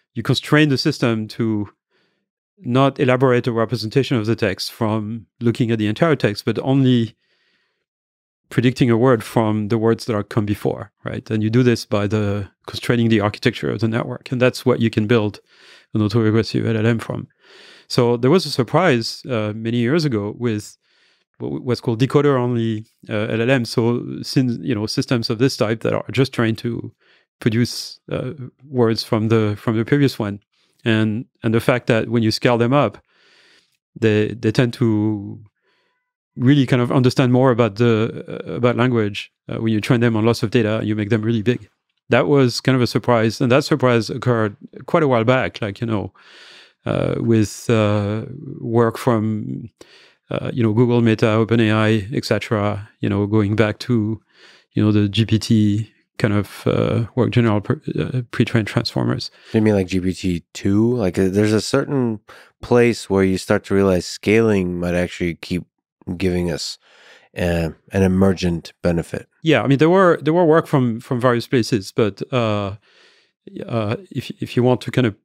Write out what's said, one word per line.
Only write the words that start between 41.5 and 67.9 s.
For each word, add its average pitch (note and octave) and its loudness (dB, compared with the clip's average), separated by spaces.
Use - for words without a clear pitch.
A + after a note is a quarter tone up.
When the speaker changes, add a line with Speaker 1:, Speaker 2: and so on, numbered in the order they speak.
Speaker 1:
That A#2+ 4
was C3+ 4
kind C3 2
of B2+ 2
a A#2+ 4
surprise. A2+ 0
And B2+ 2
that D3 4
surprise B2+ 2
occurred A2+ 0
quite E3+ 2
a C#3+ 4
while A#2 2
back, A#2+ 0
like, G2+ -6
you A#2 -4
know, G2 -4
uh, - -2
with, A2+ 0
uh, G#2+ 0
work A#2 0
from, A2 -2
uh, - -6
you A#2 0
know, A2 2
Google, A#2+ 4
Meta, A2+ 2
OpenAI, A2 2
et C3+ -4
cetera, G#2 -2
you A2+ -4
know, G2+ 0
going G#2 0
back G#2+ 0
to, A2 -2
you G#2+ 0
know, G#2+ 4
the G#2 4
G G#2+ 0
P A2 2
T G#2+ 2
kind G#2+ 0
of, - -4
uh, A2+ 0
work, A2 0
general A2 2
pre-, C3 -4
uh, B2+ -4
pre-trained A2+ 0
transformers. B2 -2
Speaker 2:
You A2+ 2
mean G#2+ 4
like F#2+ 0
G F#2 -2
P F2+ -2
T F2 -4
two? G#2+ 2
Like, F#2+ -2
uh, F#2+ 4
there's G#2 2
a G#2+ 4
certain C3 -2
place A#2+ 2
where G2 4
you F#2+ 2
start G2+ -2
to - -4
realize F#2+ 2
scaling G2+ 0
might F2 -2
actually F2 -2
keep - -6
giving F2+ -2
us, - -8
uh, E2+ 0